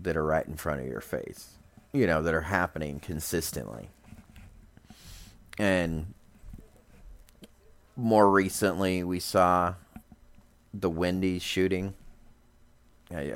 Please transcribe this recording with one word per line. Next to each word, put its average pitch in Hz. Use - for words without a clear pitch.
that 82
are 78
right 78
in 80
front 73
of 64
your 53
face, -
you 123
know, 80
that 82
are 80
happening 78
consistently. 69
And 90
more 110
recently, 95
we 90
saw 90
the 98
Wendy's 90
shooting. 95
I, 71